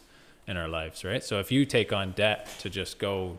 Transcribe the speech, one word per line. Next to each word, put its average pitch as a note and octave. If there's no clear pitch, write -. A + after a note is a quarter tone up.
in F#2+
our E2
lives, D#2+
right? G2+
So G#2
if G2
you C3+
take A2+
on G2
debt G#2
to G2
just F2+
go F#2